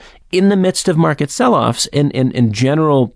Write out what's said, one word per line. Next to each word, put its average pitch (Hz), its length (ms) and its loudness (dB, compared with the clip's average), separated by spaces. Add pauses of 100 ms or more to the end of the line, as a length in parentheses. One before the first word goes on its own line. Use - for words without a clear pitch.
(300)
In 185 180 2
the 202 80 2
midst 185 320 -2
of 170 80 2
market 156 340 0
sell-offs 117 580 0
and, 143 280 -2
and, 131 180 0
and 113 200 0
general 139 600 0